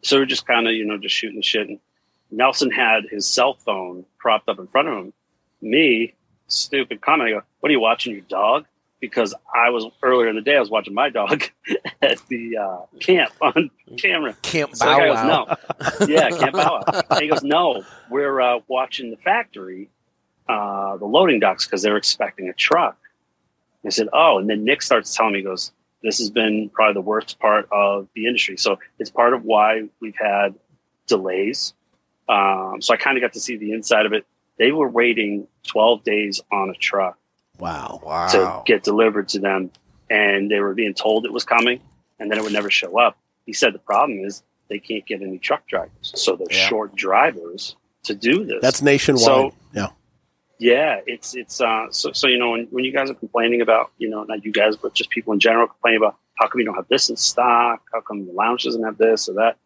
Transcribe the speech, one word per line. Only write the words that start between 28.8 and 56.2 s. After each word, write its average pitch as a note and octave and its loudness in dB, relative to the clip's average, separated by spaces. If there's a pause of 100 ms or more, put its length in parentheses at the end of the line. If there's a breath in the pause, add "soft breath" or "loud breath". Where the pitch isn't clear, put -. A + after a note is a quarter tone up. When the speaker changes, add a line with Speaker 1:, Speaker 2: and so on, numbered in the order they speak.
Speaker 1:
it's A2 -10
part A#2+ 2
of A#2 -6
why A2 2 (120)
we've G#2+ -12
had G2+ 0 (520)
delays. G2 -2 (560)
Um, G2 2
so A#2 2
I A2+ 2
kinda C3+ 0
got A#2+ -2
to A2+ -12
see A#2+ -8
the G#2+ -6
inside A2 2
of G#2 0
it. G#2+ -2 (320)
They A#2 4
were D3+ 0
waiting A2+ 0 (160)
twelve A2 2
days G#2 -2 (100)
on G2 -2
a F#2 -10
truck F#2+ -2 (420)
Speaker 3:
Wow. - -10
Speaker 2:
Wow. E2 -4
Speaker 1:
to F#2+ 0
get G#2+ 2
delivered G#2 0
to G#2 -4
them, F#2+ -4 (380)
and G2+ 0
they G#2 0
were G2+ -2
being G#2 -4
told A2 0
it - -8
was A#2+ -4
coming, A#2+ 0 (380)
and G#2 -6
then G#2+ -2
it G#2+ -4
would G#2+ -4
never G2+ -2
show F#2+ -2
up. A#2 4 (280)
He A2 -14
said C#3+ 2
the - -14
problem G#2+ 0
is G2+ -12 (280)
they G#2 -8
can't G#2+ -10
get G2 -8
any F#2+ -10
truck - -4
drivers, - -8
so - 0
they're F2+ -8
Speaker 2:
Yeah. G2 2
Speaker 1:
short G#2+ -4
drivers F#2+ -2 (280)
to G#2+ -6
do C3 0
this. A2 -6
Speaker 3:
That's B2+ 2
nationwide. C#3 4
Speaker 1:
So C3 4 (200)
Speaker 3:
Yeah. G2 -4 (760)
Speaker 1:
Yeah, A#2+ 4
it's, A#2+ -10
it's, - -12
uh, A2+ 0
so, C#3+ -4
so, - 0
you B2 4
know, A#2+ 0
when, A#2 -4
when B2+ -4
you C3 -6
guys C3+ -2
are C3 -10
complaining A#2 0
about, A2+ 2
you A2 -6
know, G#2+ -6
not G#2+ -10
you G#2+ -8
guys, G#2+ 2
but - -8
just - -2
people A#2 -4
in G#2 0
general A2+ 4
complaining A2+ 0
about G#2+ 2 (200)